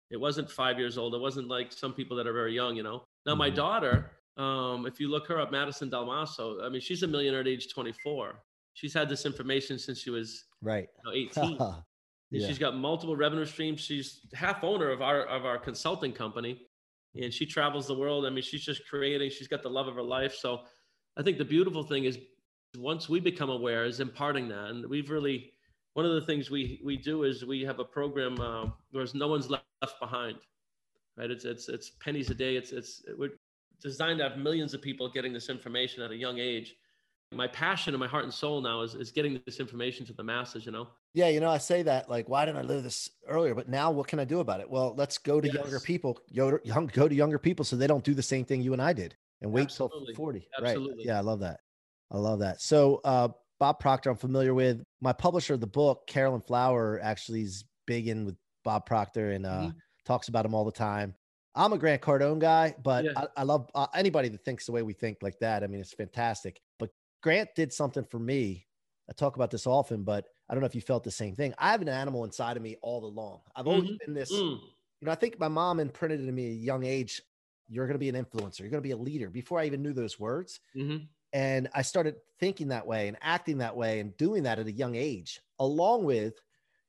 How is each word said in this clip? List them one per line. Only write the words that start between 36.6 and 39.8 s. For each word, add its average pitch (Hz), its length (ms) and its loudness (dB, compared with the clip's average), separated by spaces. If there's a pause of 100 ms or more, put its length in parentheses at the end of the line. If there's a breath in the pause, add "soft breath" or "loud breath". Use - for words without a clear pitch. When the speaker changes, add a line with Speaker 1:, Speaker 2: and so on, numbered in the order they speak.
Speaker 1:
My 123 160 -2
passion 165 460 -2
and 131 60 -2
my 127 80 -2
heart 139 160 0
and 123 100 -6
soul 147 280 -2
now 117 200 -2
is, 113 120 -4
is 117 180 -10
getting 143 340 0
this - 140 -12
information 123 460 -4